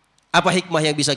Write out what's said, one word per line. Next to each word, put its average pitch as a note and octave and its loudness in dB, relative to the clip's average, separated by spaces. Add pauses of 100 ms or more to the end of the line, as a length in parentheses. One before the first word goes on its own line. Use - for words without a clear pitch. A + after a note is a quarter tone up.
(320)
Apa F3 2
hikmah E3+ -2
yang D3+ 0
bisa D3 0